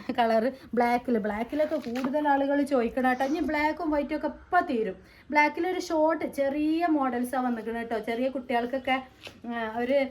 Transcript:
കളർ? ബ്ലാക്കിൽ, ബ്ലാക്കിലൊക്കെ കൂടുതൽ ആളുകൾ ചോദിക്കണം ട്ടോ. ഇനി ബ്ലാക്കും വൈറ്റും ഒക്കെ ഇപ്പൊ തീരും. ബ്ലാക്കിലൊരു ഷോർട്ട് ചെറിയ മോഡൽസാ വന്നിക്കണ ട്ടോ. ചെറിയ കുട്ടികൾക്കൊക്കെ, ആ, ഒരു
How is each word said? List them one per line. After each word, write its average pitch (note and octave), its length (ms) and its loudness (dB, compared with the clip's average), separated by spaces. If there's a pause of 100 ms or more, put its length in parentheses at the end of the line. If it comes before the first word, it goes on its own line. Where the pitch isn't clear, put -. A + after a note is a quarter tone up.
(120)
കളർ? A3+ 340 4 (280)
ബ്ലാക്കിൽ, A#3+ 440 2
ബ്ലാക്കിലൊക്കെ A#3+ 580 -2
കൂടുതൽ C4 520 -2
ആളുകൾ C#4 340 2
ചോദിക്കണം B3+ 500 0
ട്ടോ. B3+ 120 0
ഇനി D4+ 160 -2
ബ്ലാക്കും D4+ 500 -2
വൈറ്റും D4 260 0
ഒക്കെ D4 120 -4
ഇപ്പൊ - 320 0
തീരും. A3 360 -2 (340)
ബ്ലാക്കിലൊരു D4+ 500 2
ഷോർട്ട് D#4+ 440 2 (120)
ചെറിയ D4+ 500 0
മോഡൽസാ C4 540 0
വന്നിക്കണ A#3 420 -2
ട്ടോ. A3+ 160 -4
ചെറിയ A#3 300 -2
കുട്ടികൾക്കൊക്കെ, B3+ 680 -2 (500)
ആ, A#3 320 -6
ഒരു B3+ 200 2 (120)